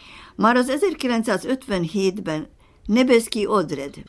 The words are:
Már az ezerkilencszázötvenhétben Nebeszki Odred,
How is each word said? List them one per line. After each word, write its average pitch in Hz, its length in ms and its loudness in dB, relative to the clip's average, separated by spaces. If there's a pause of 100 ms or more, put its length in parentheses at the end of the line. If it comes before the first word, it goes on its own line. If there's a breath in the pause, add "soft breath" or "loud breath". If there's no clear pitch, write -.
(360 loud breath)
Már 220 200 4
az 247 140 2
ezerkilencszázötvenhétben 208 1800 -2 (380 soft breath)
Nebeszki 233 600 2
Odred, 156 500 -2 (140)